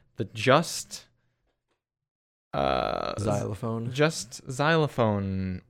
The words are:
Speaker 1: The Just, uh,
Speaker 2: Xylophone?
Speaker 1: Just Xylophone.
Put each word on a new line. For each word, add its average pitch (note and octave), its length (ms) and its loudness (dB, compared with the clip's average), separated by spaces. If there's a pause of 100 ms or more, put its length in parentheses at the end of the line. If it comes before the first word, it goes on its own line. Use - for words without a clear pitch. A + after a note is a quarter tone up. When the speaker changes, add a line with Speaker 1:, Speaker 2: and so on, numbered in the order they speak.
(160)
Speaker 1:
The A#2+ 80 -2
Just, B2+ 800 2 (1500)
uh, B1+ 640 0
Speaker 2:
Xylophone? G#2+ 760 -2
Speaker 1:
Just - 580 -2
Xylophone. G#2+ 1200 0